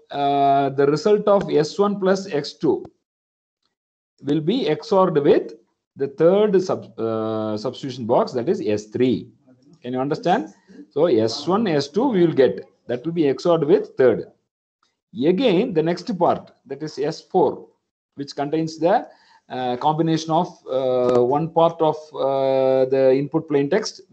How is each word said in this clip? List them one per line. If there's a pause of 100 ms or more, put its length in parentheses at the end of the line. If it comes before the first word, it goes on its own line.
(120)
uh,
the
result
of
S
one
plus
S
two (1400)
will
be
X
O
R'd
with (420)
the
third
sub-,
uh,
substitution
box,
that
is
S
three. (520)
Can
you
understand? (400)
So
S
one,
S
two
we
will
get. (200)
That
will
be
X
O
R'd
with
third. (1000)
Again,
the
next
part, (140)
that
is
S
four, (460)
which
contains
the, (400)
uh,
combination
of, (200)
uh,
one
part
of, (180)
uh,
the
input
plain
text (120)